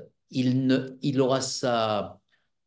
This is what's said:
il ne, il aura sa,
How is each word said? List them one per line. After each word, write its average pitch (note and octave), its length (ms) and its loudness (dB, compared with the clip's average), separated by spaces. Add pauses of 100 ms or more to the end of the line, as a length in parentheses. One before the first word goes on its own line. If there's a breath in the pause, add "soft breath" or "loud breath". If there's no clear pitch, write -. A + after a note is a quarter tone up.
(320)
il B2+ 360 0
ne, C3 340 0
il C#3 200 0
aura C3 200 2
sa, A2+ 800 -2 (460)